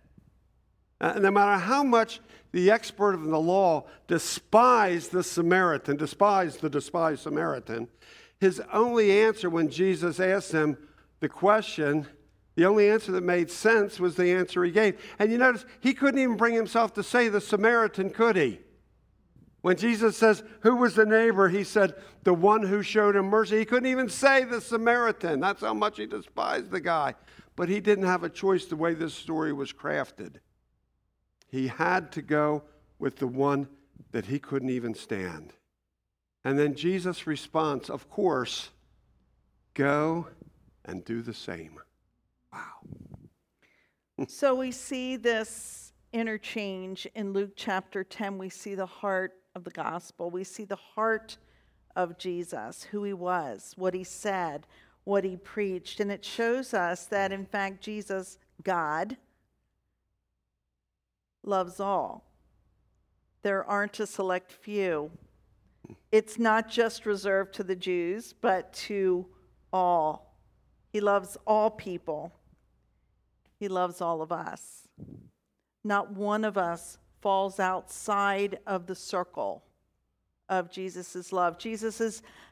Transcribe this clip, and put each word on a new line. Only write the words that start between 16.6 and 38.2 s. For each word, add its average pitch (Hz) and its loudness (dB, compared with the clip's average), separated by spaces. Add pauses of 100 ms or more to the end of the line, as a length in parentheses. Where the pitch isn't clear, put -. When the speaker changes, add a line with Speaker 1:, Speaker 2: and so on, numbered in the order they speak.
Speaker 1:
to 202 -4
say 240 4
the 202 2
Samaritan, 208 2
could 220 2
he? 131 2 (1040)
When 180 4
Jesus 220 2
says, 220 4 (180)
"Who 247 6
was 240 4
the 220 6
neighbor?" 214 6
he 196 0
said, 196 2 (280)
"The 185 6
one 202 6
who 202 0
showed 208 4
him 196 4
mercy." 208 2
He 220 2
couldn't 247 0
even 254 0
say 269 4
the 233 -4
Samaritan. 226 0
That's 190 -2
how 220 -2
much 214 -2
he - -8
despised - -6
the 180 -4
guy. 147 -2 (400)
But 175 -2
he 196 -2
didn't 196 2
have 180 0
a 165 -6
choice 190 0
the 165 -8
way 165 0
this 156 -6
story 156 -4
was 139 -8
crafted. 139 -8 (1120)
He 131 -2
had 175 -2
to 151 -8
go 151 0 (360)
with - -6
the 135 -2
one 139 0 (440)
that 104 -4
he 139 -4
couldn't 131 -6
even 120 -4
stand. 90 -8 (920)
And 139 0
then 147 2
Jesus' 175 -4
response, 151 -4
of - -10
course, 147 -2 (1040)